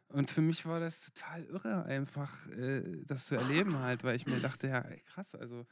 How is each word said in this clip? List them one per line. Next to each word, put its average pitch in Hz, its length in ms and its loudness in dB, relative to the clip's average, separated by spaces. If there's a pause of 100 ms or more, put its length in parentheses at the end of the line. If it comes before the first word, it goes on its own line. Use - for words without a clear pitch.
Und 139 200 4
für 160 120 4
mich 165 240 6
war 165 140 0
das 165 220 -2
total - 440 -10
irre, 196 400 -2
einfach, 139 640 -4
äh, 120 560 -2
das 131 220 -2
zu 143 80 0
erleben 147 440 4
halt, 123 240 0
weil 123 120 4
ich 120 120 -2
mir 135 140 2
dachte, 135 260 -2
„Ja, 127 140 2
ey, - 240 -10
krass, - 300 -14
also 120 360 -8